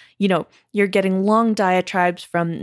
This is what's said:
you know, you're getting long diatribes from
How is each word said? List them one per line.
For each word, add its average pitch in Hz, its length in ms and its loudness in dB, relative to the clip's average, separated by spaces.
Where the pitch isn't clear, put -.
you 196 100 0
know, 175 180 0
you're 202 140 0
getting 190 380 0
long 220 300 2
diatribes 185 680 0
from 170 280 -4